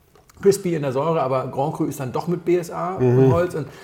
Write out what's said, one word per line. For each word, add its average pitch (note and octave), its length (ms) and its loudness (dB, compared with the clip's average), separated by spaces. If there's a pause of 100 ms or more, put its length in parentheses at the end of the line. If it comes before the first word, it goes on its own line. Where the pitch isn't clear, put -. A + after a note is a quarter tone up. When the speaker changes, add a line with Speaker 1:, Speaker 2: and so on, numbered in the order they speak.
(420)
Speaker 1:
crispy F#3+ 320 2
in D3 80 -4
der C#3 100 -2
Säure, D#3 300 0
aber C3 240 -2
Grand C#3 300 -4
Cru E3 80 -2
ist D3 160 -4
dann B2+ 120 -8
doch - 140 -6
mit E3+ 180 -4
B F3 120 2
S E3+ 160 -4
A F3 260 -6
Speaker 2:
Mhm. B2 200 4
Speaker 1:
und C3 140 6
Holz. F3 220 0
Und, D3 140 -8 (160)